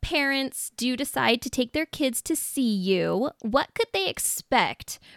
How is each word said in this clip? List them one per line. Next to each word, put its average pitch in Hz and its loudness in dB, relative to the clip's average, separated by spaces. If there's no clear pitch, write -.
parents 277 0
do 247 0
decide 233 2
to - -6
take 247 -2
their 311 -2
kids 262 -2
to 320 -2
see 247 -2
you, 185 2
what 233 0
could 453 0
they 392 0
expect - -2